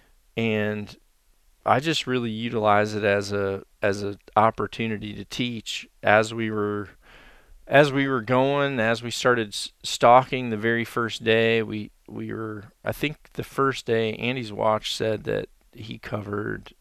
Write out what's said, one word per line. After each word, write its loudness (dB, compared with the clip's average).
And -2
I 4
just -2
really -4
utilized 0
it -4
as 2
a, -2
as 0
a -6
opportunity 0
to -12
teach -8
as 6
we -4
were, -4
as 6
we 0
were 0
going, 0
as 2
we -8
started 2
s-, -10
stalking 6
the -4
very 0
first -4
day. 4
We, -8
we -10
were, -10
I -4
think -6
the -8
first -2
day, 0
Andy's -6
watch 0
said -2
that -4
he -14
covered, -8